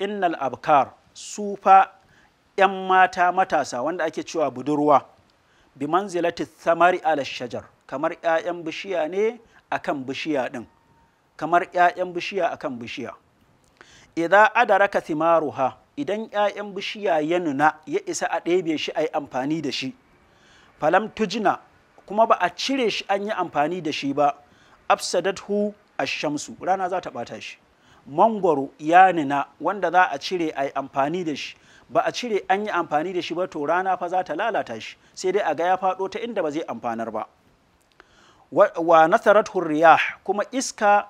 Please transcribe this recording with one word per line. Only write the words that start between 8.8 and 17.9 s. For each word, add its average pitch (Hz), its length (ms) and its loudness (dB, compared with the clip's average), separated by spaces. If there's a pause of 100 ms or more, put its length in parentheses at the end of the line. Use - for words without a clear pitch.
ne 220 280 -2 (320)
akan 147 360 -4
bishiya 135 460 -4
ɗin, 120 120 -10 (720)
kamar 170 300 0
ƴaƴan 180 480 0
bishiya 170 400 -4
akan 127 240 -8
bishiya. 113 320 -12 (1040)
Idza 170 380 6
adaraka 202 460 4
thimaruha, 156 760 0 (220)
idan 196 340 -6
ƴaƴan 208 440 -2
bishiya 196 540 -2
ya 175 120 2
nuna, 147 340 2 (120)
ya 170 200 -4